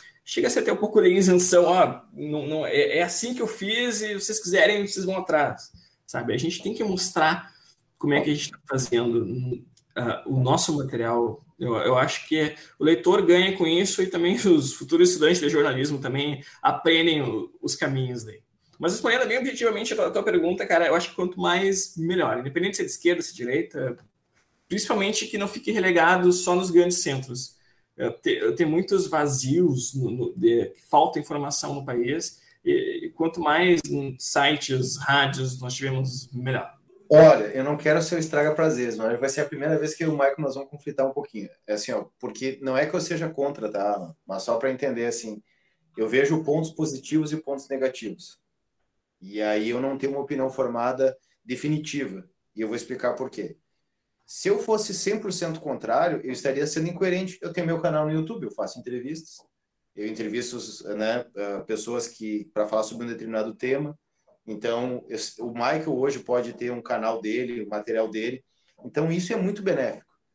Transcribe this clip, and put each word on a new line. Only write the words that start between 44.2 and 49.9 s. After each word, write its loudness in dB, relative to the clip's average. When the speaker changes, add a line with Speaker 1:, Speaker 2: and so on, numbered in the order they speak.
Speaker 2:
Mas -8
só -2
pra -2
entender, -4
assim, -6
eu -2
vejo 2
pontos 0
positivos -2
e -2
pontos -8
negativos. -6
E -8
aí 0
eu -2
não -2